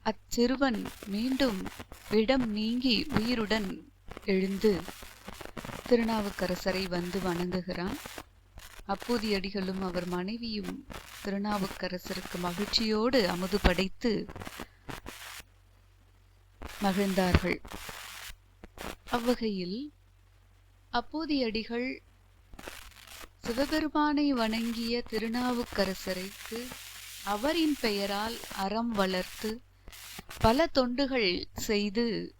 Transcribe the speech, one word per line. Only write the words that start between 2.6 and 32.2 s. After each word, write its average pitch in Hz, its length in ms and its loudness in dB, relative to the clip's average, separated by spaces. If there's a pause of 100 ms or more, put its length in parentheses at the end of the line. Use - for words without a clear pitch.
உயிருடன் 214 760 0 (340)
எழுந்து 190 560 4 (1080)
திருநாவுக்கரசரை 196 1000 2
வந்து 175 300 -2
வணங்குகிறான். 180 800 -2 (880)
அப்பூதியடிகளும் 196 920 -2
அவர் 180 260 -2
மனைவியும் 202 760 -4 (380)
திருநாவுக்கரசருக்கு 190 1120 -2
மகிழ்ச்சியோடு 214 920 4
அமுது 185 340 0
படைத்து 190 640 2 (2500)
மகிழ்ந்தார்கள். 185 760 4 (1500)
அவ்வகையில் 233 840 0 (1000)
அப்பூதியடிகள் 240 1080 -2 (1400)
சிவபெருமானை 294 920 2
வணங்கிய 233 800 0
திருநாவுக்கரசருக்கு 220 1600 -2 (580)
அவரின் 294 560 2
பெயரால் 208 560 0 (200)
அறம் 208 320 0
வளர்த்து 208 720 0 (760)
பல 262 360 6
தொண்டுகள் 247 800 2
செய்து 208 840 0